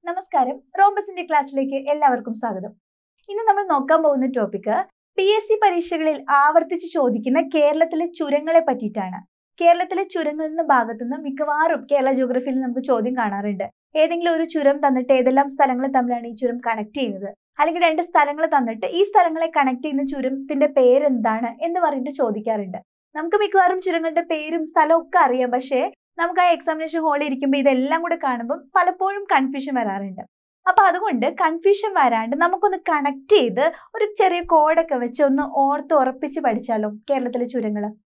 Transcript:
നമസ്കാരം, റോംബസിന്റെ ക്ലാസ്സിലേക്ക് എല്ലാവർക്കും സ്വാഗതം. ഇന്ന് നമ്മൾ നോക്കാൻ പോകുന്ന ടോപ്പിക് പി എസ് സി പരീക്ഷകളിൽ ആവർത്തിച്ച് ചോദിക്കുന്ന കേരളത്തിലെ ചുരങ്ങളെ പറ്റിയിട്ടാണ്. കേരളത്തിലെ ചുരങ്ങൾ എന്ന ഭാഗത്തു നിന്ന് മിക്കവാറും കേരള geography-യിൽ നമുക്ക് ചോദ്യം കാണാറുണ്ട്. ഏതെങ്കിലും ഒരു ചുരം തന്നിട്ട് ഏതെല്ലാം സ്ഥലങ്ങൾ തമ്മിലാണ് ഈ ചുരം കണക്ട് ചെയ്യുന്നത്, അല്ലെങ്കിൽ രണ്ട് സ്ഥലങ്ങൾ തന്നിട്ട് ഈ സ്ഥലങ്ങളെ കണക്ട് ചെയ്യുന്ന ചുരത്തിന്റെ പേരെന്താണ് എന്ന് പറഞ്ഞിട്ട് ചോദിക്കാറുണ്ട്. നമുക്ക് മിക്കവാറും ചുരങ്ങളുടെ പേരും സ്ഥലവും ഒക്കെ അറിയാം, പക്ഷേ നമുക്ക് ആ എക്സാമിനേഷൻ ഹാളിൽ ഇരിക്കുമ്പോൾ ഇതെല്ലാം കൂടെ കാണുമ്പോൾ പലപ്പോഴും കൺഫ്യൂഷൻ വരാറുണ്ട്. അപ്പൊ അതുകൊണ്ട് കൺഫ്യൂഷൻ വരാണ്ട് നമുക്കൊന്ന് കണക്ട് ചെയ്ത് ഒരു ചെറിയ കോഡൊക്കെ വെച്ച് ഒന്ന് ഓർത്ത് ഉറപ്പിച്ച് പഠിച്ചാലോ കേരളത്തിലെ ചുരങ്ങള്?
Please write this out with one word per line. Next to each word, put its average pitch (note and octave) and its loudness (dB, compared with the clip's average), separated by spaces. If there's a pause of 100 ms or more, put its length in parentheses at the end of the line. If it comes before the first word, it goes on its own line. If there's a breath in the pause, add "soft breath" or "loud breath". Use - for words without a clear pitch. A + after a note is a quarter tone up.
നമസ്കാരം, E4+ -2 (200)
റോംബസിന്റെ G4 2
ക്ലാസ്സിലേക്ക് C#4 -2
എല്ലാവർക്കും C4 0
സ്വാഗതം. G#3 -8 (580)
ഇന്ന് G#4 -6
നമ്മൾ G4+ 2
നോക്കാൻ D#4 2
പോകുന്ന C#4 2
ടോപ്പിക് A3 -2 (320)
പി F#4+ 0
എസ് G#4+ 2
സി A4 2
പരീക്ഷകളിൽ E4+ 0
ആവർത്തിച്ച് D#4+ 2
ചോദിക്കുന്ന B3+ 0
കേരളത്തിലെ D#4+ 0
ചുരങ്ങളെ D#4 0
പറ്റിയിട്ടാണ്. G#3+ -4 (400)
കേരളത്തിലെ F4+ 2
ചുരങ്ങൾ D#4 -4
എന്ന D#4 -4
ഭാഗത്തു A#3+ 0
നിന്ന് B3 -6
മിക്കവാറും D4+ -2
കേരള C4+ 2
geography-യിൽ C4 -2
നമുക്ക് B3 -4
ചോദ്യം B3 -2
കാണാറുണ്ട്. G3+ -4 (260)
ഏതെങ്കിലും E4+ 2
ഒരു E4 0
ചുരം D4 0
തന്നിട്ട് C4 2
ഏതെല്ലാം C4 2
സ്ഥലങ്ങൾ C4+ 0
തമ്മിലാണ് B3 -2
ഈ A#3 -12
ചുരം A#3+ -4
കണക്ട് A3 -6
ചെയ്യുന്നത്, G3+ -6 (240)
അല്ലെങ്കിൽ E4+ 2
രണ്ട് E4 2
സ്ഥലങ്ങൾ D4+ 0
തന്നിട്ട് A#3 0
ഈ F4 0
സ്ഥലങ്ങളെ E4 2
കണക്ട് C4 0
ചെയ്യുന്ന C#4+ -2
ചുരത്തിന്റെ C4+ -2
പേരെന്താണ് B3 2
എന്ന് E4+ -2
പറഞ്ഞിട്ട് C#4+ -2
ചോദിക്കാറുണ്ട്. G#3+ -4 (380)
നമുക്ക് E4+ -2
മിക്കവാറും G4 2
ചുരങ്ങളുടെ E4 -2
പേരും D#4+ -4
സ്ഥലവും D#4+ 2
ഒക്കെ - 0
അറിയാം, B3+ 2
പക്ഷേ C4 -2 (260)
നമുക്ക് F4 0
ആ F4+ 4
എക്സാമിനേഷൻ D#4+ -2
ഹാളിൽ D4 0
ഇരിക്കുമ്പോൾ C4+ 0
ഇതെല്ലാം C#4 2
കൂടെ E4+ -2
കാണുമ്പോൾ B3 -4 (120)
പലപ്പോഴും F#4+ 0
കൺഫ്യൂഷൻ C4+ -2
വരാറുണ്ട്. G3 -4 (460)
അപ്പൊ F#4 6
അതുകൊണ്ട് F4 0
കൺഫ്യൂഷൻ G4 0
വരാണ്ട് A#3 2
നമുക്കൊന്ന് F4+ 0 (100)
കണക്ട് C#4+ 0
ചെയ്ത് C4+ 2 (220 loud breath)
ഒരു G#4+ -2
ചെറിയ F4 2
കോഡൊക്കെ E4 2
വെച്ച് B3 -2
ഒന്ന് C#4 2
ഓർത്ത് C#4 0
ഉറപ്പിച്ച് C4+ 0
പഠിച്ചാലോ G#3+ -2 (180)
കേരളത്തിലെ B3 -2
ചുരങ്ങള്? G#3+ -6 (160)